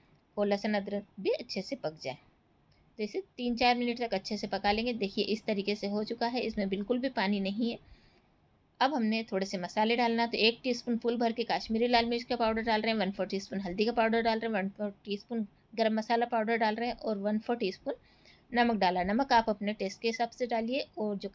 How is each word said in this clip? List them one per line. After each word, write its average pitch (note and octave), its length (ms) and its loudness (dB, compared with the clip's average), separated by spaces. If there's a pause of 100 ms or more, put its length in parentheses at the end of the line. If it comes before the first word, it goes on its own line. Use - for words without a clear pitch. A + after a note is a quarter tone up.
(360)
और G#3 100 2
लहसुन G3+ 280 0
अदरक G3+ 300 -2 (140)
भी B3+ 140 0
अच्छे - 300 -4
से - 140 -6
पक D#3 260 -6
जाए। C3 140 -8 (840)
तो A3 40 -2
इसे E4+ 200 -4 (140)
तीन A#3+ 200 0
चार B3 200 4
मिनट A#3+ 240 -2
तक A3+ 140 -2
अच्छे F#3+ 220 -4
से G#3 100 -6
पका G3+ 260 0
लेंगे। A3+ 220 0
देखिए, G3+ 320 -2
इस G#3+ 180 -2
तरीके G3+ 300 0
से G3+ 140 -6
हो G#3 160 -2
चुका A#3 220 -4
है, B3 160 -2
इसमें G#3+ 260 -2
बिल्कुल G3+ 300 -2
भी C4 120 -2
पानी G3+ 300 0
नहीं G3+ 300 -2
है। A3 80 -8 (1000)
अब C4+ 140 2
हमने A3+ 280 0 (100)
थोड़े F#3+ 140 0
से G3 120 -6
मसाले A3 380 2
डालना, A#3 300 2
तो A#3 120 -4
एक A3+ 260 4
टीस्पून A#3+ 340 0
फुल A#3+ 200 0
भर A3+ 140 2
के A3+ 120 -2
काश्मीरी A3 440 0
लाल A#3 180 4
मिर्च A#3+ 180 -2
का B3 120 -2
पाउडर A3+ 260 0
डाल A3 200 2
रहे A3+ 100 0
हैं, A3 80 0
वन F#3+ 100 0
फोर F#3+ 180 -2
टीस्पून G3 320 -4
हल्दी G3 240 0
का A#3 100 0
पाउडर A3+ 280 4
डाल A3 160 2
रहे A3+ 120 -4
हैं, A3 60 0
वन F#3+ 140 0
फोर G3+ 240 -6 (100)
टीस्पून G#3 420 -4 (280)
गरम A3 200 2
मसाला A#3 340 2
पाउडर A3+ 300 2
डाल A3 180 2
रहे A#3 120 -2
हैं - 80 -4
और G#3+ 240 -2
वन G#3+ 200 2
फोर A#3+ 180 -2
टीस्पून A3 360 -2 (580)
नमक A#3 240 4
डाला, F#3 260 2
नमक A3 300 2
आप A3+ 160 6
अपने G#3 240 0
टेस्ट G3+ 300 -6
के A3+ 60 2
हिसाब A#3 220 -2
से - 160 -4
डालिए। A#3 400 -2 (120)
और G#3 180 -2
जो G3 180 -6